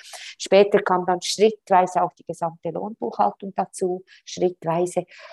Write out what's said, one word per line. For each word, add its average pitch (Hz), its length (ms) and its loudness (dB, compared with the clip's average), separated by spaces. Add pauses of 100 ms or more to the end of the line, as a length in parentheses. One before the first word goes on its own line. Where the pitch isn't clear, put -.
Später - 800 2
kam 175 240 0
dann 180 160 -2
schrittweise 185 800 2
auch 165 100 -2
die - 140 -20
gesamte 165 440 -8
Lohnbuchhaltung 202 840 -6
dazu, 185 500 -4 (220)
schrittweise. 175 800 -2 (260)